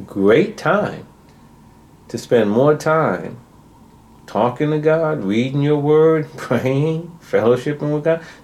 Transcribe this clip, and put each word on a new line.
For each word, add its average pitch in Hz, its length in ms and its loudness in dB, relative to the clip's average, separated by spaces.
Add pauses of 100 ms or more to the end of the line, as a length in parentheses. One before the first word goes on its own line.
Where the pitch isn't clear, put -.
great 117 500 2
time 156 480 -4 (1040)
to - 80 -8
spend 113 340 0
more 139 260 2
time 123 640 -2 (880)
talking 135 420 -2
to 156 80 -2
God, 156 460 0
reading 127 380 -2
your 147 180 0
word, 156 520 4
<laughs> - 40 -20
praying, 151 720 -2 (100)
fellowshipping 123 720 0
with 151 120 -4
God, 165 180 0 (220)